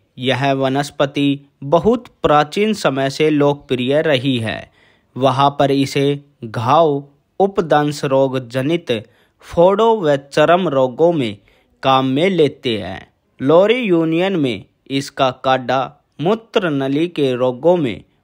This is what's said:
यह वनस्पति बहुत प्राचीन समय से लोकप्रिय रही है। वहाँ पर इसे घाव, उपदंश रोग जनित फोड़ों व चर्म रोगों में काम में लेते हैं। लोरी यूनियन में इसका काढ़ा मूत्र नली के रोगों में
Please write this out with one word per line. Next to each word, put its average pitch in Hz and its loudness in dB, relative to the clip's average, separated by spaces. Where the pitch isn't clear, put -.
यह 127 -2
वनस्पति 139 -2
बहुत 185 0
प्राचीन 156 0
समय 135 -2
से 156 0
लोकप्रिय 143 0
रही 135 -2
है। 104 -8
वहाँ 135 2
पर 143 2
इसे 139 0
घाव, 139 2
उपदंश 151 0
रोग 135 0
जनित 135 -4
फोड़ों 202 4
व 147 2
चर्म 160 2
रोगों 135 0
में 120 -4
काम 131 2
में 143 0
लेते 135 0
हैं। 92 -10
लोरी 180 2
यूनियन 175 0
में 120 -4
इसका 139 -2
काढ़ा 127 0
मूत्र 202 -2
नली 139 -2
के 143 -2
रोगों 127 0
में 120 -4